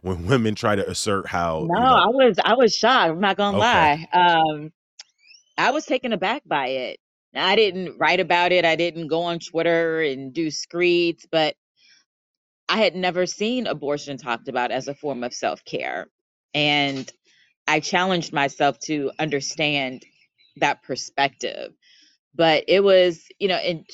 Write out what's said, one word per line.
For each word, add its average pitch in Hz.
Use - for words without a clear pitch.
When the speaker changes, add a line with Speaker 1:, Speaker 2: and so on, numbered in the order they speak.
Speaker 1:
when 87
women 110
try 104
to 95
assert 98
how," 87
you 165
Speaker 2:
No, 180
Speaker 1:
know 254
Speaker 2:
I 185
was, 247
I 214
was 240
shocked. 214
I'm 165
not 196
gonna 202
Speaker 1:
Okay. 208
Speaker 2:
lie. 160
Um, 160
I 202
was 302
taken 247
aback 196
by 147
it. 127
I 180
didn't 185
write 165
about 175
it. 175
I 160
didn't 165
go 165
on 170
Twitter 165
and 135
do 160
screeds, 175
but 156
I 185
had 208
never 180
seen 226
abortion 143
talked 123
about 123
as 123
a 139
form 127
of 123
self-care. 78
And 143
I 156
challenged 180
myself 139
to 147
understand 143
that -
perspective. 131
But 160
it 196
was, 185
you 196
know, 180
in 160